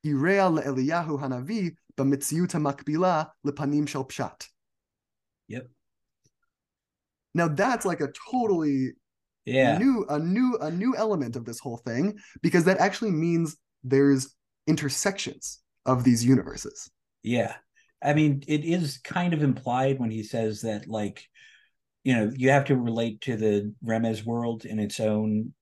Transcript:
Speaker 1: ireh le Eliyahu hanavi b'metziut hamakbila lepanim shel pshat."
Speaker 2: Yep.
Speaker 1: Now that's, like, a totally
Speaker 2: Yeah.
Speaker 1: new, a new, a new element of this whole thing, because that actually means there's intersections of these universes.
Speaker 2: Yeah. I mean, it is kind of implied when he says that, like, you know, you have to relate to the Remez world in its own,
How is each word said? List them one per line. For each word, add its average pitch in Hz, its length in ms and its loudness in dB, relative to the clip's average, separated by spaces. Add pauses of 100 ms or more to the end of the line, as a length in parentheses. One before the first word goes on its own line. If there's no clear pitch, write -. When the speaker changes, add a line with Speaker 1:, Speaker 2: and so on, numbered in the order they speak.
Speaker 1:
ireh 175 480 4
le 156 80 0
Eliyahu 143 580 -2
hanavi 147 520 -4 (260)
b'metziut 143 540 0
hamakbila 156 760 0 (180)
lepanim 147 400 -2
shel 135 200 -6
pshat." - 400 -10 (1000)
Speaker 2:
Yep. 123 200 -12 (1700)
Speaker 1:
Now 170 140 2
that's, 202 360 0
like, 175 160 0
a 139 80 -2 (220)
totally 160 640 0 (520)
Speaker 2:
Yeah. 127 340 4
Speaker 1:
new, 240 300 2
a 147 100 -2
new, 214 420 0
a 151 100 -4
new 208 260 0
element 160 400 -2
of 117 80 -8
this 117 140 -10
whole 117 200 -10
thing, 151 400 -2 (240)
because 170 220 4
that 190 140 4
actually 202 320 0
means 165 460 0 (280)
there's 135 500 4 (320)
intersections - 960 -2 (260)
of 127 180 2
these 120 200 6
universes. - 680 0 (320)
Speaker 2:
Yeah. 113 340 -2 (460)
I 147 120 2
mean, 147 340 2
it 151 160 0
is 165 340 -2
kind 175 340 -2
of 151 100 0
implied 135 560 0
when 117 120 -2
he 110 120 -6
says 110 400 -4
that, 107 260 -6
like, 104 380 -6 (800)
you 131 100 2
know, 110 200 0
you 131 160 2
have 139 160 6
to 139 100 2
relate 117 460 -2
to 120 140 -4
the 104 380 0 (100)
Remez 113 400 -2
world 117 400 -4
in 107 140 -6
its 104 220 -4
own, 107 600 0